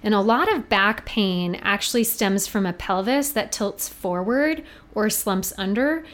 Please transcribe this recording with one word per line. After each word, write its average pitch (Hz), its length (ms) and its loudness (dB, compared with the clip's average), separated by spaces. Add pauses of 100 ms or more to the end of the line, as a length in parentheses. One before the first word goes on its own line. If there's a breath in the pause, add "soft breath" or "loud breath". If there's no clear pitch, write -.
And 214 120 2
a 202 80 4
lot 247 300 4
of 311 180 -2
back 208 360 2
pain 180 500 0
actually 214 500 0
stems 196 420 0
from 196 180 0
a 175 60 0
pelvis 214 600 -2
that - 200 -4
tilts - 380 -4
forward 254 760 -2 (320 loud breath)
or 214 140 2
slumps 190 480 -2
under. 262 560 0